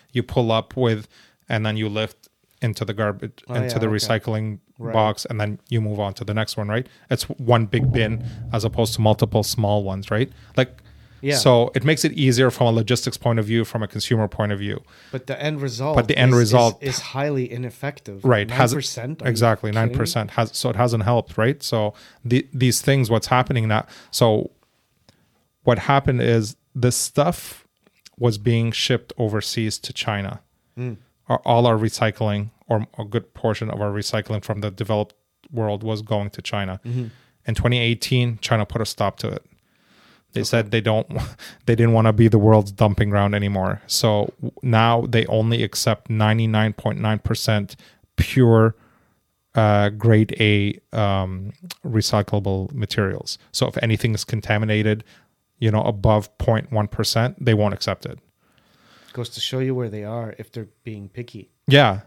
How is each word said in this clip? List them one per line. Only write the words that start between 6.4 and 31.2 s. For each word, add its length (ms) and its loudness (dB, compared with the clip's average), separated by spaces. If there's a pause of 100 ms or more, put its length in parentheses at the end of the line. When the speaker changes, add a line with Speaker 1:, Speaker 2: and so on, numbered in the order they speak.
Speaker 1:
one, 100 -4
right? 200 -4 (220)
It's 140 -2
one 420 2
big 260 0
bin 320 -2 (280)
as 140 -2
opposed 300 -2
to 60 -2
multiple 420 2
small 400 -2
ones, 280 -8
right? 200 -2 (260)
Like, 200 -2 (440)
Speaker 2:
Yeah. 140 -2
Speaker 1:
so 400 4
it 80 2
makes 200 2
it 100 -2
easier 360 4
from 180 0
a 40 4
logistics 460 0
point 200 0
of 80 -2
view, 180 0
from 200 -6
a 40 -6
consumer 400 -2
point 240 -4
of 80 -4
view. 220 -8 (300)
Speaker 2:
But 160 -10
the 140 -8
end 200 -6
result 340 -4
Speaker 1:
But 120 2
the 100 0
end 160 6
Speaker 2:
is, 60 6
Speaker 1:
result 420 4
Speaker 2:
is, 140 -4
is 60 -6
highly 500 -4
ineffective. 760 -10
Speaker 1:
Right, 240 2
has 240 2
Speaker 2:
Nine 60 -4
percent? 420 -10
Are 40 -12
you 60 0
Speaker 1:
exactly, 400 2
Speaker 2:
kidding 120 0
me? 60 2
Speaker 1:
nine 80 -4
percent 340 -4
has, 260 -2
so 140 -2
it 40 -8
hasn't 280 2
helped, 340 0
right? 240 0
So 320 -2 (320)
the, 280 0
these 280 2
things, 300 2
what's 160 0
happening 400 2
now, 180 0 (260)
so 380 2 (1120)
what 160 2
happened 420 0
is 340 2 (180)
this 220 0
stuff 720 -4 (500)
was 200 0
being 340 0
shipped 460 -4
overseas 640 -4
to 140 -14
China. 480 -6 (360)
Speaker 2:
Mm. 200 -8 (320)